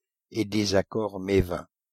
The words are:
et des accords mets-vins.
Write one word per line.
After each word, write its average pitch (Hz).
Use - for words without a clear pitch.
et 113
des 104
accords 98
mets-vins. 92